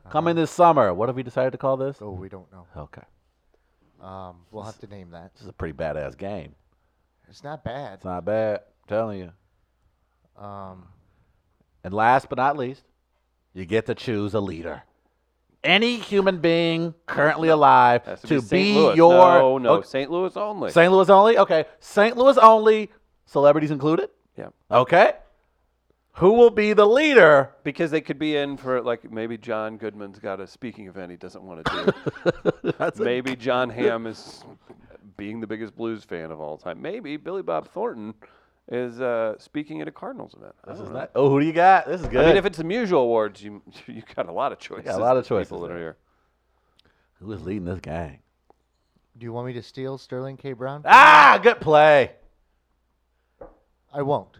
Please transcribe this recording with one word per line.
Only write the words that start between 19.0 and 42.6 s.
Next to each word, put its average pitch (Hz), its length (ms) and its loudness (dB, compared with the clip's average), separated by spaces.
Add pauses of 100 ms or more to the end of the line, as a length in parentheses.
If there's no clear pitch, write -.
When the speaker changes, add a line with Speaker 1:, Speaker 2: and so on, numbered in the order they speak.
Speaker 3:
No, 131 200 2
no, 123 140 -2
Speaker 1:
okay. 196 140 -2
Speaker 3:
Saint 135 220 -8
Louis 175 260 -6
only. 190 360 -8
Speaker 1:
Saint 170 200 4
Louis 190 180 4
only? 208 280 8
Okay. 180 280 2 (140)
Saint 220 380 0
Louis 262 220 6
only. 220 500 6 (380)
Celebrities 147 420 4
included? 156 400 -2 (260)
Speaker 3:
Yeah. - 120 -16 (240)
Speaker 1:
Okay. 170 420 4 (1000)
Who 190 200 2
will 240 160 8
be 208 240 -2
the 208 140 6
leader? 214 640 4 (120)
Speaker 3:
Because 151 280 -6
they 156 100 -2
could 143 180 -10
be 151 160 -4
in 143 220 -6
for, 127 240 -4
like, 120 300 -8
maybe 113 260 -10
John 110 400 -10
Goodman's 104 420 -14
got 98 220 -12
a 92 60 -16
speaking 107 400 -16
event 90 240 -16
he 87 60 -20
doesn't 92 260 -20
wanna 85 200 -18
do. - 280 -6 (720)
Speaker 1:
<laughs> 175 140 -6
That's 170 220 -6
a 220 40 -4
Speaker 3:
Maybe 127 320 -6
John 123 340 -4
Hamm 117 380 -4
is - 360 -18 (760)
being 107 220 -12
the 110 80 -12
biggest 110 280 -12
blues 113 280 -10
fan 80 280 -14
of 78 100 -16
all 76 160 -12
time. - 240 -14
Maybe 165 360 -12
Billy 185 240 -12
Bob 160 280 -8
Thornton 127 440 -12 (540)
is, 123 320 -10
uh, 113 380 -6
speaking 151 440 -14
at 151 60 -12
a 151 40 -16
Cardinals 233 420 -16
event. 50 200 -20 (120)
I - 60 -20
Speaker 1:
This - 80 -18
Speaker 3:
don't 101 80 -18
Speaker 1:
is - 60 -16
Speaker 3:
know. 127 60 -12
Speaker 1:
not, - 160 -14
oh, 135 140 2
who 139 100 2
do 147 60 0
you 160 80 -4
got? 175 340 4
This 170 140 -8
is 127 60 -8
Speaker 3:
I 110 40 -8
Speaker 1:
good. 131 160 2
Speaker 3:
mean, 202 100 6
if 185 80 0
it's 190 120 -6
the 165 80 -8